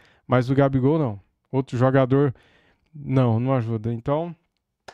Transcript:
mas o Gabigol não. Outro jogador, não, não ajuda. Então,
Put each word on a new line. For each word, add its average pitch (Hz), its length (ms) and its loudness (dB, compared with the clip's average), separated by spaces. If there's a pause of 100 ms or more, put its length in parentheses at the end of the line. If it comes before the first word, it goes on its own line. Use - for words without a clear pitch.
(260)
mas 123 220 2
o 135 60 -2
Gabigol 139 440 2
não. 107 220 -4 (300)
Outro 131 260 -4
jogador, 131 560 2 (640)
não, 131 460 0
não 131 120 -2
ajuda. 117 400 -4
Então, 151 420 -6 (580)